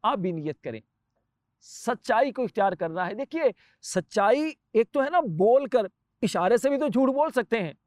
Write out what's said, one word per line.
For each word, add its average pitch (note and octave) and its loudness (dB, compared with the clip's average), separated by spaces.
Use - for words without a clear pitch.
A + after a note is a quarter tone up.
آپ A3+ 0
بھی F3+ -4
نیت D#3 -8
کریں۔ A2+ -10
سچائی B3+ -2
کو B3+ -4
اختیار G3 0
کرنا E3+ -4
ہے۔ G3 -8
دیکھیے، D4 -6
سچائی A3 0
ایک A3+ 2
تو C#4 0
ہے C#4+ -4
نا، F4 2
بول A#3 2
کر، A3+ 0
اشارے F#3 2
سے C4 0
بھی C#4 0
تو D4 0
جھوٹ B3+ 2
بول C#4+ 0
سکتے A3 -2
ہیں۔ D#3 -6